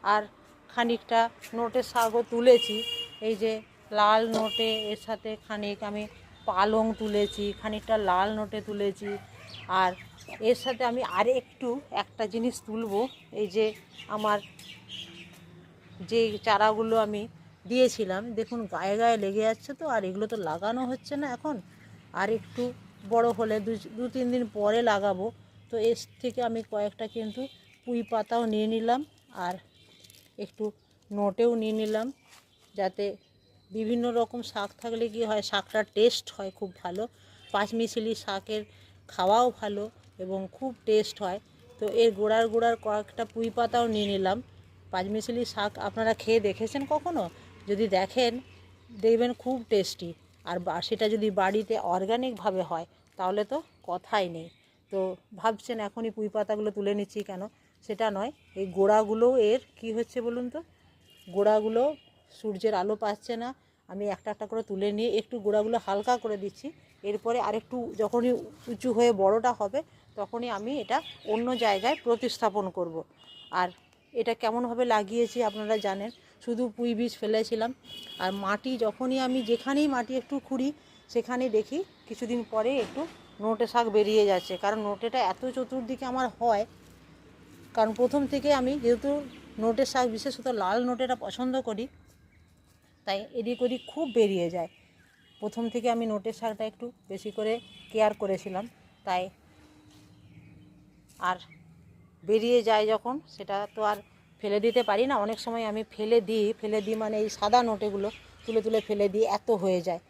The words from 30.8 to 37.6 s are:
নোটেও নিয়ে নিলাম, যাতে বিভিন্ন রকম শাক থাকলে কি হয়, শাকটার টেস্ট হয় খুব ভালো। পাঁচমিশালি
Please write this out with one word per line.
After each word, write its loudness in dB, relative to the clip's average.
নোটেও 2
নিয়ে -2
নিলাম, -2
যাতে -2
বিভিন্ন 0
রকম 0
শাক -6
থাকলে -2
কি -6
হয়, 0
শাকটার 0
টেস্ট 4
হয় -8
খুব -10
ভালো। -6
পাঁচমিশালি 0